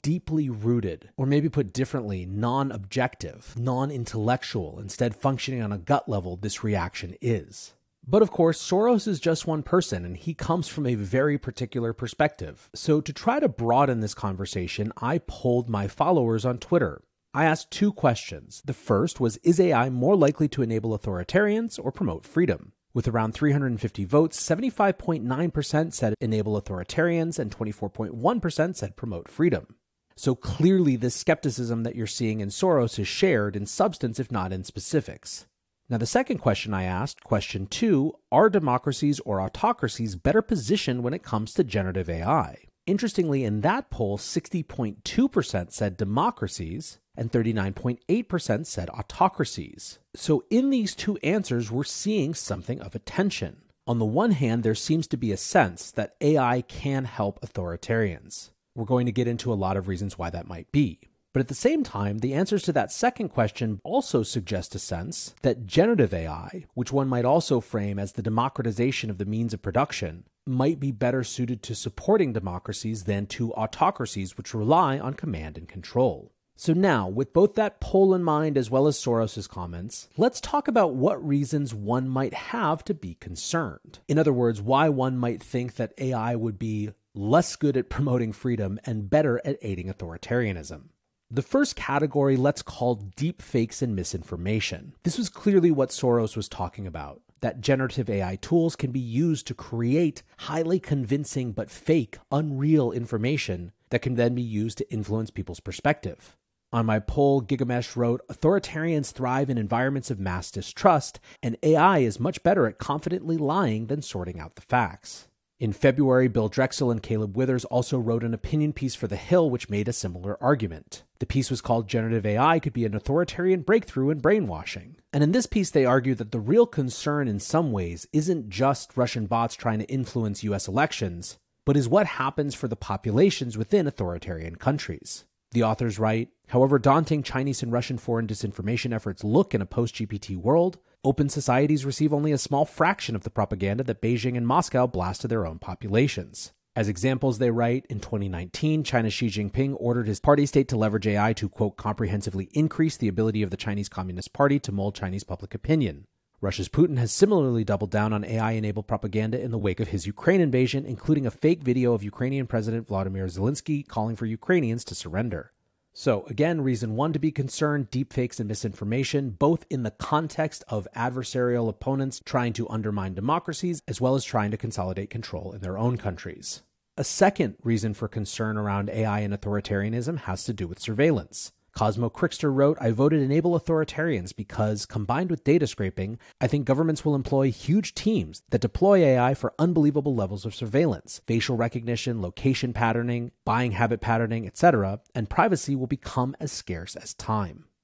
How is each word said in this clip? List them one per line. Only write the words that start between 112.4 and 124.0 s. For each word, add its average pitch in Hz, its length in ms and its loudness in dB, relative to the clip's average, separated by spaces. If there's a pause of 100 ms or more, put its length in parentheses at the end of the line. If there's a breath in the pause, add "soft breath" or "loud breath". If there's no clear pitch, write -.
better 170 240 4
at 104 100 -4
confidently 160 600 -4
lying 139 500 0
than 143 160 -4
sorting 90 360 -8
out 78 140 -14
the - 80 -20
facts." - 680 -2 (300)
In 110 140 -2
February, 131 540 6
Bill 110 200 2
Drexel 127 440 0
and 113 100 -2
Caleb 107 340 -2
Withers 127 300 0
also 123 320 0
wrote 117 260 0
an 113 120 -2
opinion 151 360 0
piece 131 220 -4
for - 140 -6
The 98 80 -4
Hill 170 340 4
which 123 180 -4
made 104 200 -2
a 120 60 -2
similar 92 500 -6
argument. 110 580 0 (160)
The - 80 -4
piece - 240 -2
was 127 100 -2
called 117 280 0
"Generative 113 400 0
A 104 100 2
I 160 220 4
Could 143 140 -4
Be 117 120 0
an 104 80 -2
Authoritarian 175 680 0
Breakthrough - 500 2